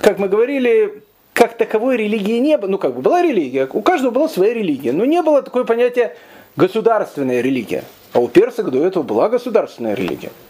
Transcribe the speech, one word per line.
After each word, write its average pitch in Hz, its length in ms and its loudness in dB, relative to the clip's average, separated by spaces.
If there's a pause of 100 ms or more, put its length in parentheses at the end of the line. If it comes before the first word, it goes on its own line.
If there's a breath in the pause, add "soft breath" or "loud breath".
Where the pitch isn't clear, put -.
как 190 160 4
мы 196 120 -2
говорили, 233 760 0 (300)
как - 240 4
таковой 226 400 0
религии 214 420 0
не 294 180 2
было. 202 120 -4
Ну, 190 80 0
как 139 180 -2
бы 127 60 -8
была 339 200 2
религия, 139 520 0
у 214 80 -2
каждого 269 300 2
была 277 180 0
своя 202 240 0
религия, 147 400 -2
но 175 100 0
не 320 180 2
было 302 200 4
такое 254 240 -4
понятие 240 500 0 (400 loud breath)
государственная 175 840 -2
религия. 127 420 -4 (300)
А 123 60 4
у 120 100 0
персов 190 420 2
до 139 140 0
этого 185 180 -2
была 113 240 0
государственная 220 640 -4
религия. 95 360 -6 (200)